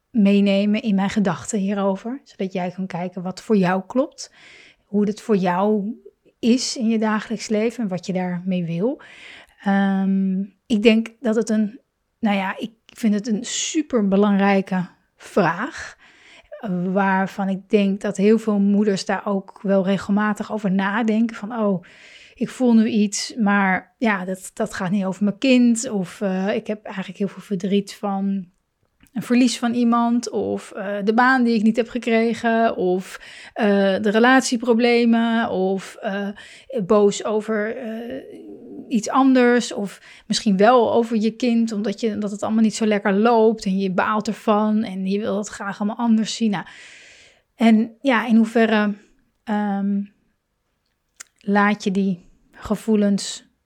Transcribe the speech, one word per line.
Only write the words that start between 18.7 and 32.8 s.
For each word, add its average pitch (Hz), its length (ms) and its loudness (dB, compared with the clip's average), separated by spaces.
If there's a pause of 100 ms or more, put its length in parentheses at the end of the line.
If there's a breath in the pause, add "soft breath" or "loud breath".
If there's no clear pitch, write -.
daar 190 200 -4
ook 196 360 -4
wel 196 240 2
regelmatig 202 680 -2
over 208 200 -2
nadenken 220 640 0
van, 226 240 -8
"Oh, 202 240 0 (500 loud breath)
ik 226 160 -6
voel 247 240 2
nu 226 140 6
iets, 208 480 -2
maar 196 640 0
ja, 202 280 -2
dat, 185 280 -8
dat - 200 -6
gaat 180 180 -4
niet 196 140 0
over 190 180 -4
mijn 202 140 0
kind." 240 520 4
Of, 196 320 -6
eh, 190 340 -2
"Ik 220 120 -6
heb 214 180 -8
eigenlijk 190 320 -10
heel 202 100 -2
veel 185 140 -12
verdriet 202 540 -2
van 196 540 -4 (640)
een 214 80 -6
verlies 247 380 2
van 233 140 -2
iemand." 240 560 2
Of, 202 420 -6
eh, 202 320 -8
"De 220 100 0
baan 247 300 4
die 233 120 2
ik 208 80 0
niet 220 120 4
heb 233 140 -2
gekregen." 226 840 0
Of, 185 440 -2 (340 loud breath)